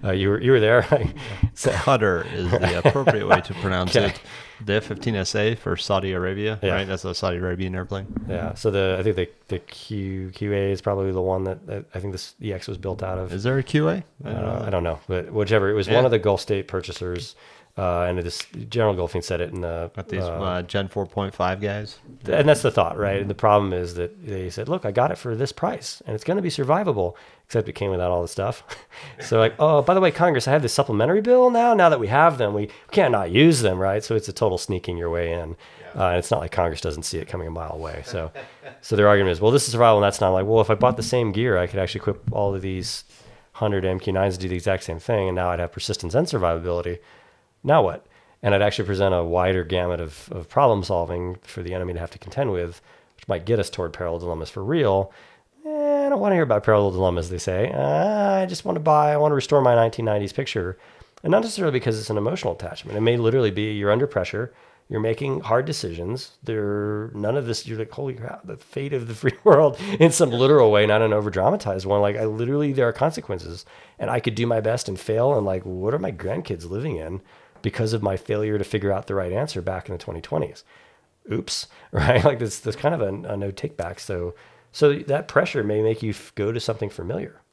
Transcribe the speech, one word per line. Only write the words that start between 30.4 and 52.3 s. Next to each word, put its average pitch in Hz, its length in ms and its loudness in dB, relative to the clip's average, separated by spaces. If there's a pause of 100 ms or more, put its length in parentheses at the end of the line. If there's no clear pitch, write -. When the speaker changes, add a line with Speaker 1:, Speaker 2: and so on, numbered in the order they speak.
Speaker 1:
I 131 40 2
have 151 100 4
this 120 120 -2
supplementary 131 480 2
bill 247 280 6
now. 240 240 4
Now 185 160 6
that 147 120 4
we 104 60 -2
have 147 300 4
them, 104 160 0
we 104 160 -2 (220)
can't 165 220 4
not 95 180 0
use 139 300 8
them," 92 180 2
right? 98 240 0
So - 120 -4
it's 107 120 0
a 98 60 -10
total 95 240 2
sneaking 90 400 -4
your 85 120 -4
way 85 240 -2
in. 85 220 -6 (260)
Speaker 3:
Yeah. - 200 -6
Speaker 1:
Uh, 92 80 4
and 87 80 2
it's 87 140 0
not - 100 2
like 85 100 -8
Congress 85 300 -2
doesn't 78 220 -6
see - 140 -6
it 78 120 -8
coming 87 180 -8
a 82 40 -8
mile 80 220 -10
away. 78 320 -10
So, 82 260 -8 (260)
<laughs> - 240 -20
so - 160 -4
their 104 100 6
argument 98 260 6
is, 82 80 -2
"Well, 110 100 6
this 135 140 4
is 120 80 -4
survival, 117 240 8
and 101 60 4
that's 101 180 2
not." 92 100 4
Like, 92 140 2
well, 110 160 4
if 104 80 2
I 110 60 4
bought 113 220 2
the 113 60 -4
same 120 300 0
gear, 110 240 0
I 90 100 0
could 95 120 -6
actually 95 220 -2
equip - 320 -4
all 101 220 0
of 92 60 -6
these 95 420 -6 (500)
hundred 101 320 0
M 92 140 0
Q 98 140 -4
nines 95 220 2
to 90 60 -10
do 95 80 -4
the 90 60 -2
exact 90 280 -2
same 82 160 -8
thing, 104 300 0
and 90 60 -2
now 90 140 0
I'd 85 100 -2
have 87 140 -4
persistence 92 420 -6
and 165 120 2
survivability. 87 720 -2 (640)
Now 143 200 4
what? 87 220 -4 (380)
And 101 100 4
I'd 98 80 4
actually 104 240 0
present 95 300 2
a 87 80 2
wider 90 400 2
gamut 87 360 -2
of, 78 320 -12
of 85 180 -10
problem 113 340 4
solving 87 580 -4
for - 220 -12
the 87 100 -8
enemy 90 200 -4
to 87 60 -6
have 85 120 -8
to - 80 -20
contend 120 320 -4